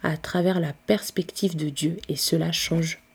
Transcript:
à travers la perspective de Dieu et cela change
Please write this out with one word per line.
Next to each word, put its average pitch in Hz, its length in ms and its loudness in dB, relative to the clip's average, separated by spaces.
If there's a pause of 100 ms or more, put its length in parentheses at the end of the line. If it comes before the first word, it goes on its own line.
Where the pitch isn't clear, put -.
à 165 140 0
travers 180 420 0
la 156 140 0 (140)
perspective 196 680 0
de 151 140 -2
Dieu 156 300 -2 (100)
et 151 80 0
cela 165 340 2
change 165 520 0 (120)